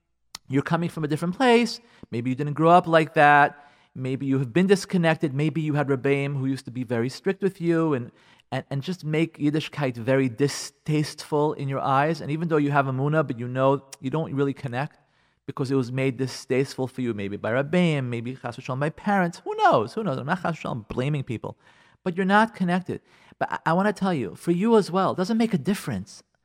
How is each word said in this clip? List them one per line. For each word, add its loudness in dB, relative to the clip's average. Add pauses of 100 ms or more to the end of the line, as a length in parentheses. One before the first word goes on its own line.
(480)
you're 2
coming -2
from -6
a -4
different -4
place. 4 (320)
Maybe -4
you -2
didn't -4
grow 4
up 8
like 2
that. 6 (240)
Maybe -4
you 2
have -2
been 4
disconnected. 2
Maybe 0
you 0
had 2
Rebbeim 0
who -2
used -4
to -12
be -6
very 0
strict -4
with -2
you 2
and, -4 (400)
and, -4
and -4
just -8
make -2
Yiddishkeit -2
very 2
distasteful -2
in -6
your -4
eyes. 0
And -8
even -4
though 2
you 2
have 4
Emunah, 0
but -8
you -8
know 2 (160)
you -6
don't -4
really 0
connect -8 (480)
because -6
it 2
was 0
made -2
distasteful -2
for -10
you, -2
maybe -6
by -4
Rebbeim, 0
maybe -6
chas -12
v'shalom -8
by -2
parents. -2
Who -8
knows? 4
Who -6
knows? -2
I'm -8
not -4
chas -4
v'shalom -10
blaming -4
people. -10 (460)
But -4
you're -2
not 4
connected. -2 (380)
But -4
I, -6
I 2
wanna 2
tell -2
you, -4
for -2
you 4
as 2
well, 0
it -4
doesn't 0
make 2
a 0
difference. -4 (240)